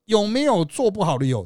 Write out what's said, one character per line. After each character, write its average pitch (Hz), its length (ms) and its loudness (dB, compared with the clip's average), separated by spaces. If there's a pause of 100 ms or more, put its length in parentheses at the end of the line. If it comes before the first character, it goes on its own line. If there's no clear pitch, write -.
有 208 200 2
没 254 180 0
有 214 200 2
做 226 260 -2
不 202 140 -2
好 156 140 0
的？ 139 80 -2
有， 117 200 -2